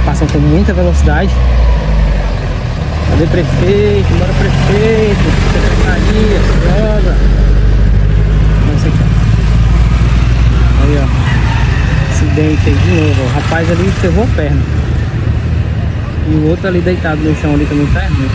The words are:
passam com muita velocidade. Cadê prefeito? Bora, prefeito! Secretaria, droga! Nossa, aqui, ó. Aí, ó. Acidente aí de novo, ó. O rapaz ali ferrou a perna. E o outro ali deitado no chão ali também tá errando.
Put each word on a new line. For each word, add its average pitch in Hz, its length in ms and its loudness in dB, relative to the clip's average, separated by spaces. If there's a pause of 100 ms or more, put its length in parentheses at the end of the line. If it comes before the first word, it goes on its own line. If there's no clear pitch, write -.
passam - 240 -2
com 156 100 -2
muita 165 340 0
velocidade. 175 580 0 (1800)
Cadê 165 160 0
prefeito? 196 840 0 (100)
Bora, - 160 -2
prefeito! 208 880 0 (300)
Secretaria, - 880 0 (240)
droga! 220 540 0 (1500)
Nossa, - 220 0
aqui, - 120 0
ó. - 1800 2
Aí, 147 180 2
ó. - 260 0 (840)
Acidente 151 540 0
aí 139 80 2
de - 160 2 (100)
novo, 143 220 0
ó. - 20 -2
O 123 160 -2
rapaz 165 300 -2
ali 185 200 0 (100)
ferrou 190 240 0
a - 120 -2
perna. 143 260 -2 (1700)
E 156 60 0
o 151 160 0
outro 180 180 -4
ali 175 120 -2
deitado 165 420 -4
no 156 140 -2
chão 147 180 -2
ali 147 100 0
também 147 220 -2
tá 123 180 -2
errando. 135 300 -2